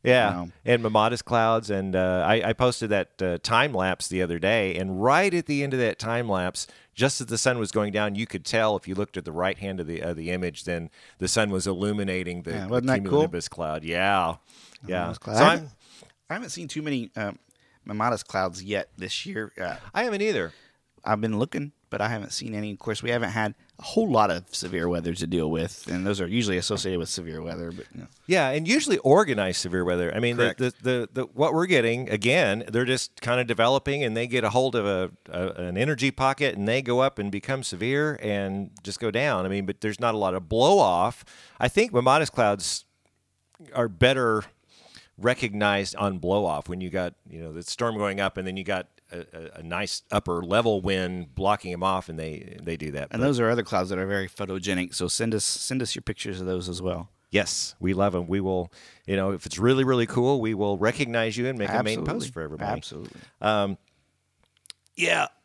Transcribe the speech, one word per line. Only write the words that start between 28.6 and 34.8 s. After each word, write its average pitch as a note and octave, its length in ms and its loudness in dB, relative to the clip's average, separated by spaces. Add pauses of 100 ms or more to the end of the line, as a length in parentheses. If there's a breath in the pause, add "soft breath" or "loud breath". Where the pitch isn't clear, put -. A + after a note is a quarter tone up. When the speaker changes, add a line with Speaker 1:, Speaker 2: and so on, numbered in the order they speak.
Speaker 1:
usually C4+ 320 2
organized C3 640 4
severe F2+ 240 0
weather. F2 300 2
I A2 40 -2
mean, A#2+ 180 0
the, G#2 180 2
Speaker 2:
Correct. - 40 -18
Speaker 1:
the, B2+ 220 0
the, B2 320 0
the, B2+ 140 -4
what D3+ 260 0
we're E3+ 140 2
getting, B2 420 2
again, A2+ 580 2
they're A#2 180 0
just - 360 -2
kinda B2 220 0
developing, C3 600 2
and A2+ 140 -2
they A#2 80 0
get A#2+ 180 0
a G#2+ 60 2
hold B2+ 260 2
of G2+ 120 2